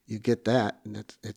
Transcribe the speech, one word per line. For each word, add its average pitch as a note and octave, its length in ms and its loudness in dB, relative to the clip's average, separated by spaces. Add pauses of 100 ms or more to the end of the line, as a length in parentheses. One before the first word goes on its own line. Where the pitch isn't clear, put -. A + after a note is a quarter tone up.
you A2 120 -8
get A#2 280 0
that, A2 380 2
and G#2 120 -10
it, - 260 -14
it G#2+ 140 -12